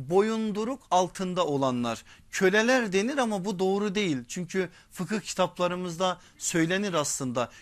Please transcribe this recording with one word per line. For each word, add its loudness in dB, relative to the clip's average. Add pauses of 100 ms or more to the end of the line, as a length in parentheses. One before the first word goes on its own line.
boyunduruk 0 (100)
altında 2
olanlar. 0 (280)
Köleler 2
denir 0
ama 0
bu -4
doğru 0
değil. 0 (100)
Çünkü -4 (220)
fıkıh -4
kitaplarımızda -2 (180)
söylenir 0
aslında. -2 (120)